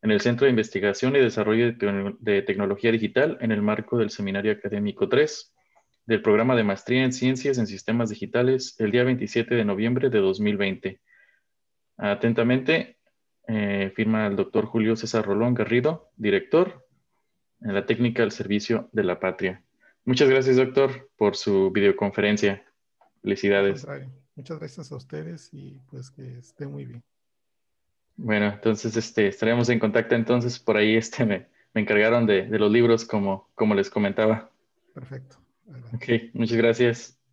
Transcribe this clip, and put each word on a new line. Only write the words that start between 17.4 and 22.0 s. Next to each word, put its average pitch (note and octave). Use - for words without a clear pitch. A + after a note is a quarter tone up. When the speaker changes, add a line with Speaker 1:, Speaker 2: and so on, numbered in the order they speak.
Speaker 1:
en G#2
la G2+
técnica A#2+
al G#2+
servicio G#2
de G#2+
la F2+
patria. F#2
Muchas C3
gracias, C3
doctor, C3
por G#2
su F#2+
videoconferencia. G2+